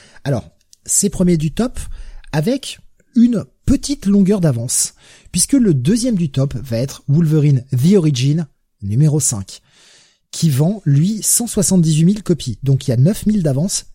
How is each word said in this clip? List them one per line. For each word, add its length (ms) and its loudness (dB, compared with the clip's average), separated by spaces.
Alors, 260 -4
c'est 280 -2
premier 260 2
du 160 -4
top 260 -4
avec 480 -4
une 300 2
petite 400 -2
longueur 340 2
d'avance, 540 -2
puisque 220 -2
le 220 4
deuxième 400 0
du 160 -2
top 240 -2
va 220 -6
être 300 -8
Wolverine 640 2
The 240 2
Origin, 520 0
numéro 380 2
cinq, 420 -6
qui 180 -2
vend, 360 0
lui, 360 2
cent 240 -2
soixante-dix-huit 600 2
mille 180 2
copies. 400 -4
Donc 240 0
il 40 0
y 20 0
a 40 0
neuf 300 2
mille 160 0
d'avance, 520 -2